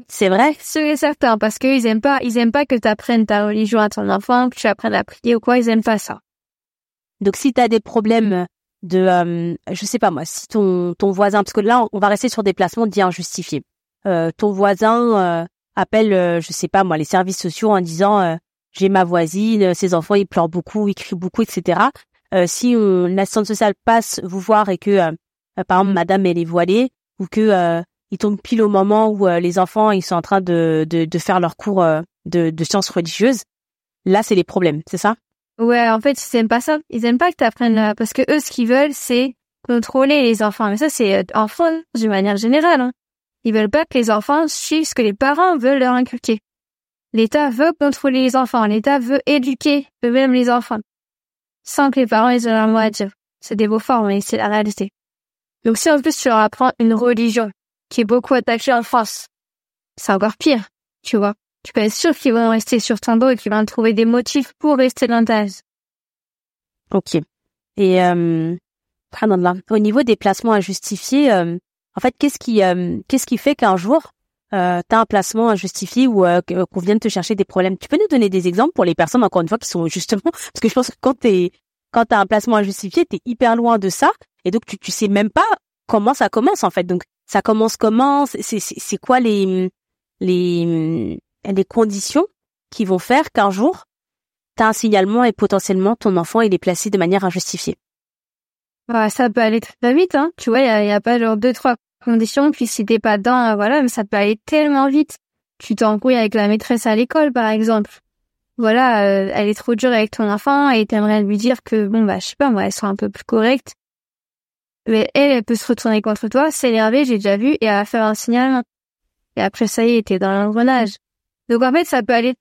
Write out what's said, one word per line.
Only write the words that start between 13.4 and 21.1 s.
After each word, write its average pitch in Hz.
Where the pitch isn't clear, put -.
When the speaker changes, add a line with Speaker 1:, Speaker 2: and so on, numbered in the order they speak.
Speaker 1:
Euh, 165
ton 208
voisin, 220
euh, 170
appelle, 220
euh, 175
je 165
sais -
pas 196
moi, 170
les 156
services 185
sociaux 208
en 190
disant, 185
euh, « 165
J'ai 190
ma 190
voisine, 180
ses 180
enfants, 165
ils 202
pleurent 170
beaucoup, 180
ils 202
crient -